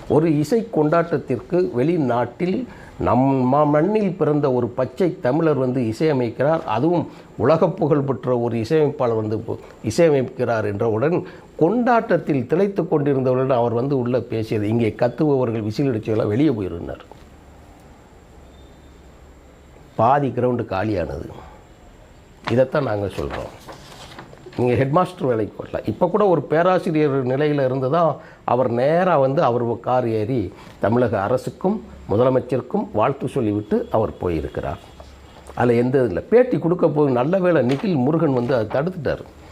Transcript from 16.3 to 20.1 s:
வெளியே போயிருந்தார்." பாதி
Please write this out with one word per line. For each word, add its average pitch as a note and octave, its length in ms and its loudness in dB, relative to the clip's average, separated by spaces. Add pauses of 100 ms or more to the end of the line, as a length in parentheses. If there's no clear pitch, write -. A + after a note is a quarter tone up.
வெளியே D3 160 4
போயிருந்தார்." F#2 540 -6 (3000)
பாதி C#3 340 2